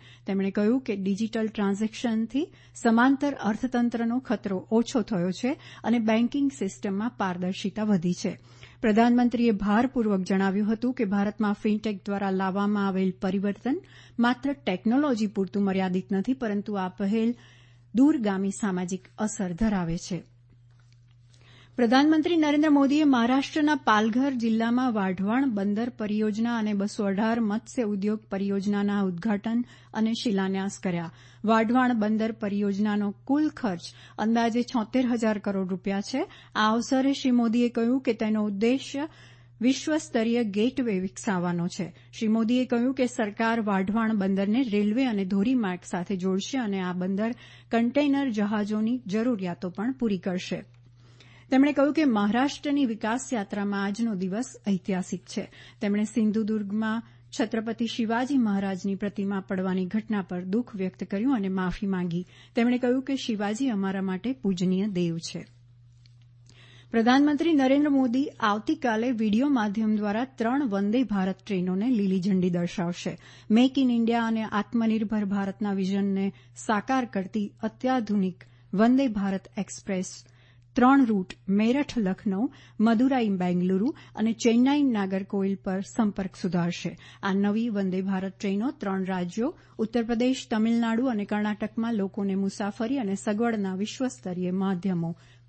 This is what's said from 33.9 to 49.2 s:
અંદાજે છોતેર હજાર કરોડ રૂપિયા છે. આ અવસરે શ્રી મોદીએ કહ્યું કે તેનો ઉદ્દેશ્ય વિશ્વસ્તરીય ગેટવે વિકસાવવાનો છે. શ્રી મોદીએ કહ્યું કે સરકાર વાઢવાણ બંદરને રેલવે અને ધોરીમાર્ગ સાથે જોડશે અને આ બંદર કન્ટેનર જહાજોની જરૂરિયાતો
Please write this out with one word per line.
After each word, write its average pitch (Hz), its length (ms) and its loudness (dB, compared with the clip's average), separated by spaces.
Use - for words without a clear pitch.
અંદાજે 233 440 0
છોતેર 254 440 -2
હજાર 220 320 0
કરોડ 196 300 -2
રૂપિયા 196 320 -4
છે. 269 260 -4
આ 214 180 2
અવસરે 262 400 2
શ્રી 269 180 0
મોદીએ 240 380 4
કહ્યું 233 320 0
કે 262 120 0
તેનો 214 320 0
ઉદ્દેશ્ય 240 640 -2
વિશ્વસ્તરીય 240 840 0
ગેટવે 214 540 0
વિકસાવવાનો 180 720 -2
છે. - 260 -8
શ્રી 226 160 -2
મોદીએ 226 360 2
કહ્યું 247 300 0
કે 262 120 0
સરકાર 226 540 -2
વાઢવાણ 208 560 0
બંદરને 196 460 2
રેલવે 208 420 2
અને 208 200 0
ધોરીમાર્ગ 196 560 0
સાથે 185 260 -4
જોડશે 190 420 -2
અને 202 220 -2
આ 180 120 -2
બંદર 196 420 -2
કન્ટેનર 277 600 2
જહાજોની 214 760 -2
જરૂરિયાતો 190 640 -2